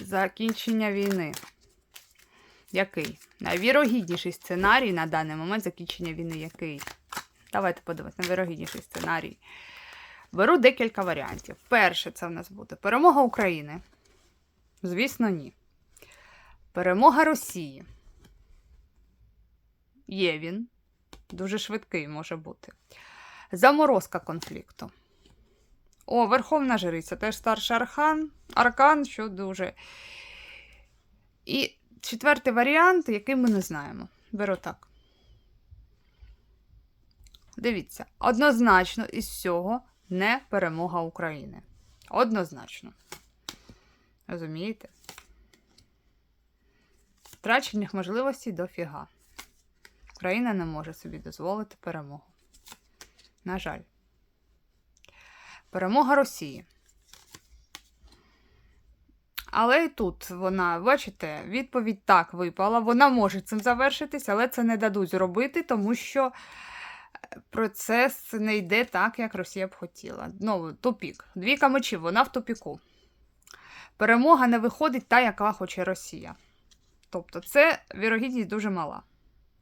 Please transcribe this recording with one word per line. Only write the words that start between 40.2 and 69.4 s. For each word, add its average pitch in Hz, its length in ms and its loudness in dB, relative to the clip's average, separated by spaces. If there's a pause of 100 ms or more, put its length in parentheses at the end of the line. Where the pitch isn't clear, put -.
перемога 170 520 -2
України. 160 600 -8 (480)
Однозначно. 180 840 -2 (1300)
Розумієте? 170 600 -10 (2250)
Втрачених 214 720 -2
можливостей 226 600 -4
дофіга. 165 540 -10 (1080)
Україна 220 380 -2
не 180 120 -2
може 160 280 -8
собі 160 240 -16
дозволити 175 640 -8
перемогу. 147 440 -12 (1200)
На 185 140 -6
жаль. - 200 -10 (1900)
Перемога 247 460 4
Росії. 165 500 0 (2750)
Але 254 340 4
і 302 40 -2
тут 202 400 -6
вона, 180 500 -2
бачите, 190 640 -2
відповідь 226 600 -4
так 180 280 6
випала. 185 460 0
Вона 240 300 6
може 196 320 2
цим 214 180 -4
завершитись, 269 720 0
але 214 180 2
це 247 160 -2
не 226 140 2
дадуть 202 320 0
зробити, 202 540 0
тому 220 320 0
що 262 360 -2 (1200)
процес 226 840 -2
не 214 240 0
йде 208 280 2
так, 208 340 -2
як 220 160 -4
Росія 190 320 -6